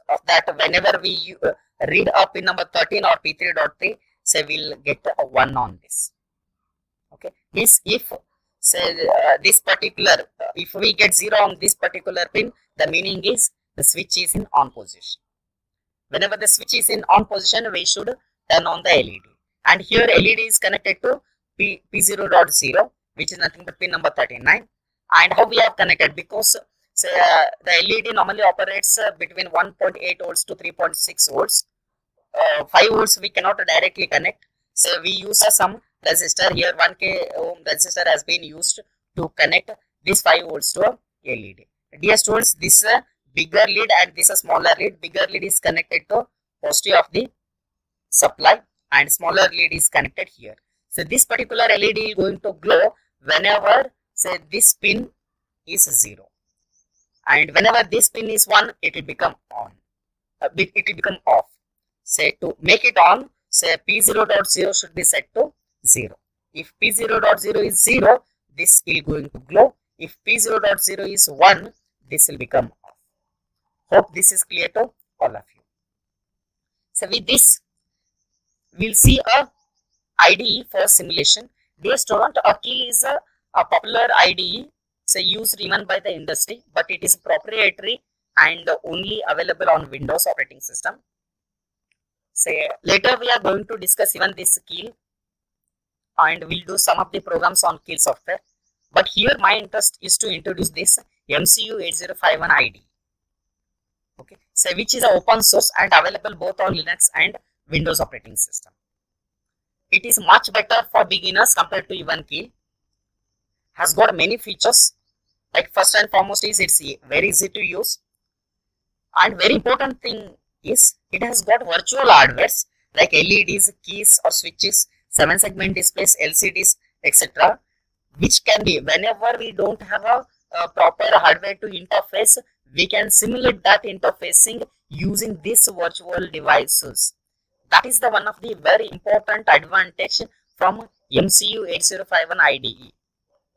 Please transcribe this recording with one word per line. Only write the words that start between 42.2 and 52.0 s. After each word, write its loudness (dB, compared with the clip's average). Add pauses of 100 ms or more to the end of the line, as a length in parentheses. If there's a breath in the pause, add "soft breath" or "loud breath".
this, 2
uh, 2 (320)
bigger 2
lead -2 (120)
and -2
this, 2
uh, -2
smaller 0 (100)
lead. -6
Bigger -4
lead -6
is -2
connected -4
to -2 (360)
positive -2
of 0
the -4 (800)
supply 2 (300)
and 2
smaller 0
lead -2
is -2
connected -4
here. -20 (340)
So -8
this -4
particular -6
L -2
E -2
D -6 (100)